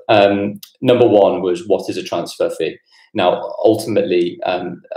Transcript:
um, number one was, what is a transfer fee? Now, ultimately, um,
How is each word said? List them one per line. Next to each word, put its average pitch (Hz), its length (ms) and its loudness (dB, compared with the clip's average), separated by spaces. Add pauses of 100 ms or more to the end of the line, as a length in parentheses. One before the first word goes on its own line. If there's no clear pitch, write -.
um, 101 520 2 (200)
number 123 260 4
one 98 360 4
was, 90 240 -4
what 92 240 -2
is 92 60 -8
a 90 80 -8
transfer 85 460 -4
fee? 82 280 -6 (360)
Now, 101 380 -2 (120)
ultimately, 92 800 0
um, 90 360 -6 (160)